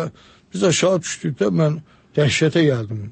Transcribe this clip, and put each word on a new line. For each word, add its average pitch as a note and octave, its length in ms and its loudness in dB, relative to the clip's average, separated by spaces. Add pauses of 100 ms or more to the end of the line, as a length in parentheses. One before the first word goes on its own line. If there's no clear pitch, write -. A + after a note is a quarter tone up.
(540)
biz F#3+ 100 -2
aşağı F3 400 2
düşdükdə F#3 480 -4
mən D#3+ 280 0 (360)
dəhşətə D#3 480 2
gəldim. A2 480 -2